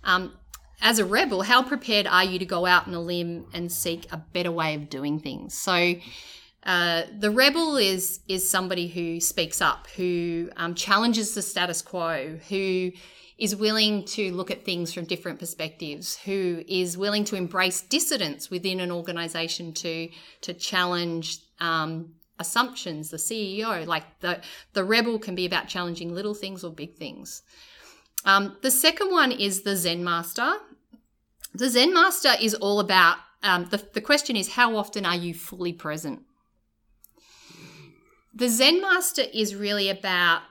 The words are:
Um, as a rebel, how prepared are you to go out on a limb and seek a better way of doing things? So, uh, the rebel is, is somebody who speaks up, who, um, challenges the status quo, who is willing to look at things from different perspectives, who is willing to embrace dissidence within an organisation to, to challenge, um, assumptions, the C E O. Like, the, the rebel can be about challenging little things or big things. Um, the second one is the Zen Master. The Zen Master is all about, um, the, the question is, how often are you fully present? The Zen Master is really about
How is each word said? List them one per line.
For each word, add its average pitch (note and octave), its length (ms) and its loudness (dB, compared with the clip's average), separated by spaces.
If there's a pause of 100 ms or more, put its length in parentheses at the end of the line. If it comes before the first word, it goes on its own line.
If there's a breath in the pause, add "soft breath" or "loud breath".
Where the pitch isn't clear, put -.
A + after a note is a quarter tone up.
Um, F#3 300 0 (480)
as A3 180 0
a G3+ 60 4
rebel, G#3 360 0
how B3 220 6
prepared A3+ 440 0
are F3+ 160 4
you F#3 140 0
to F#3 80 -2
go F3 200 -2
out F3+ 220 6
on F#3 60 -8
a E3+ 80 -4
limb E3+ 520 -4
and F3 180 -6
seek E3+ 400 -4
a E3+ 60 -8
better F3 340 -4
way D#3 240 -2
of D3 140 -8
doing D3 300 -4
things? - 380 -10
So, F3 380 2 (680 loud breath)
uh, F3 400 2 (140)
the G#3 140 2
rebel C#4+ 460 4
is, F#3+ 500 0
is F#3 200 -2
somebody F3+ 400 0
who E3+ 320 -4
speaks E3 420 -2
up, D3+ 340 2
who, F3 600 -2
um, E3+ 180 -4
challenges G#3+ 580 2
the G3+ 80 -4
status F3 400 -2
quo, D#3+ 560 -4 (120)
who F#3 420 0 (480 loud breath)
is G#3+ 160 0
willing G#3+ 500 2
to G3 280 -4
look F3+ 180 -6
at - 140 -8
things F3 280 -4
from E3+ 120 -8
different E3+ 340 -8
perspectives, D#3+ 800 -8
who F#3 500 -4
is F3+ 300 -2
willing G#3 260 0
to G#3 120 -4
embrace F#3 460 0
dissidence A#3 680 -2
within F#3 300 -2
an F3 120 -2
organisation E3+ 840 -4
to, E3 360 -6 (320 loud breath)
to F3 120 -8
challenge, F3 840 -2 (200)
um, E3 540 -2 (260)
assumptions, E3+ 680 -2
the E3 80 -12
C G#3 420 -4
E G#3+ 60 -4
O. F#3 180 -4
Like, D#3+ 360 -4
the, F3 220 -4 (320 loud breath)
the G3 100 0
rebel A3+ 340 2
can G#3+ 160 -6
be F3+ 140 -2
about F3 200 -2
challenging E3+ 460 -6
little G#3 220 -6
things F#3+ 280 -10
or E3+ 80 -10
big D#3 240 -14
things. - 460 -14 (840 loud breath)
Um, G3 360 4
the C4 100 2
second E4 400 4
one D4 200 6
is G3+ 300 -2
the G3 140 0
Zen F3 280 0
Master. F3 500 0 (1000)
The B3 160 0
Zen B3 240 6
Master E4+ 480 6
is A3 140 2
all G3+ 240 2
about, F#3+ 380 6 (240)
um, F3+ 300 2
the, G3+ 120 -2 (100)
the G#3 80 -2
question C#4+ 340 2
is, F#3+ 180 -2
how A#3 220 4
often G#3 300 -4
are F3 100 2
you F3 180 -4
fully F3 400 -6
present? D#3 480 -8 (2000 loud breath)
The A#3+ 160 2
Zen C4+ 320 6
Master F#4 420 2 (100)
is G#3 220 -2
really G3+ 340 0
about F3+ 600 2